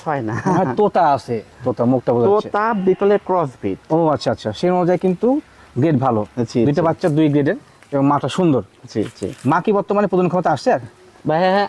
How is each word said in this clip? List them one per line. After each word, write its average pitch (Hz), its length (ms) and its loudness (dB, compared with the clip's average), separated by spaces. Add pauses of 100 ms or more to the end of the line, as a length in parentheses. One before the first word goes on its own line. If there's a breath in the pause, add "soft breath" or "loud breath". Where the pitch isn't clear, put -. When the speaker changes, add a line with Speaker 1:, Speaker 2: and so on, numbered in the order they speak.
Speaker 1:
হয় 147 160 -4
না। 110 120 -6
Speaker 2:
মনে 175 320 0
হয় 127 100 -4
তোতা 202 260 2
আছে, 143 420 0 (200)
তোতা, 123 220 -2
মুখটা 127 280 2
বোঝা 120 140 2
যাচ্ছে। 208 220 2
Speaker 1:
তোতা 214 240 -2
বিটলের 196 520 2
ক্রস 175 220 0
ব্রিড। 101 300 -8 (120)
Speaker 2:
ও 165 180 2
আচ্ছা, 139 240 0
আচ্ছা, 110 200 -6
সেই 180 180 -2
অনুযায়ী 180 300 0
কিন্তু 208 400 0 (380 loud breath)
গ্রেড 143 220 2
ভালো। 117 260 0 (120)
Speaker 1:
জি, 117 280 0
Speaker 2:
দুইটা 143 160 2
Speaker 1:
জি। 160 40 0
Speaker 2:
বাচ্চা 165 240 0
দুই 151 200 2
গ্রেডের 143 260 0 (360)
এবং 139 140 0
মাটা 143 220 0
সুন্দর। 139 360 0 (300)
Speaker 1:
জি, 107 100 -2
জি। 92 300 -8 (120)
Speaker 2:
মা 160 160 2
কি 220 100 -2
বর্তমানে 202 360 0
প্রজনন 180 200 0
ক্ষমতা 175 240 -2
আসছে 156 200 -2
আর? 151 80 0 (480)
Speaker 1:
ভাই, 156 120 0
হ্যাঁ, 190 300 2